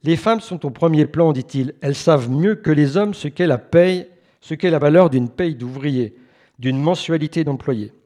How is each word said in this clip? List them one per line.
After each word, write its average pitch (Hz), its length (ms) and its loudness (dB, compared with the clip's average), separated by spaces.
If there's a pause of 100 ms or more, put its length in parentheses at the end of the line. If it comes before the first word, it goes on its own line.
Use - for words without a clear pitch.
« - 0 -
Les 160 120 2
femmes 220 240 0
sont 175 260 -10
au 139 40 -4
premier 151 360 2
plan », 156 280 2
dit-il. « 135 480 -6
Elles 143 140 -4
savent 139 340 2
mieux 170 260 0
que - 160 -2
les 147 260 2
hommes 208 160 0
ce - 140 -10
qu'est 175 200 -2
la 131 100 2
paye, 180 500 2 (340)
ce - 120 -10
qu'est 180 160 -2
la 156 100 2
valeur 160 300 4
d'une 123 200 0
paye 165 260 -6
d'ouvrier. » 127 600 -4 (440)
d'une 131 200 -2
mensualité 165 640 -2
d'employés. 131 500 -4 (120)